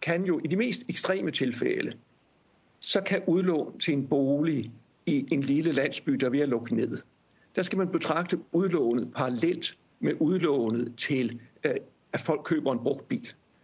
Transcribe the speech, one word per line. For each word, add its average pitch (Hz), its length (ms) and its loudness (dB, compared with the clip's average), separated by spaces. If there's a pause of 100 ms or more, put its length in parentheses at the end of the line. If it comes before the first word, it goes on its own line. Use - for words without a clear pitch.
kan 175 240 0
jo 170 180 2
i 160 40 -2
de 156 80 0
mest 220 340 0
ekstreme 190 420 -2
tilfælde, - 640 -2 (840)
så - 220 0
kan 196 260 0
udlån 175 520 2
til 160 140 0
en 135 140 0
bolig 143 640 2 (340)
i 143 260 0
en 139 100 4
lille 147 300 2
landsby, 139 420 0
der 135 120 2
er 123 40 2
ved 139 100 2
at 143 100 2
lukke 117 260 0
ned. 113 220 0 (580)
Der 190 60 0
skal 185 160 -2
man 185 100 2
betragte 170 520 0 (120)
udlånet 156 640 2
parallelt 135 640 -2 (220)
med - 200 2
udlånet 143 800 2
til, 120 420 -2 (240)
øh, 135 120 0 (380)
at 120 60 -2
folk 151 240 0
køber 147 300 0
en 117 60 -2
brugt 139 280 -4
bil. - 260 -6 (300)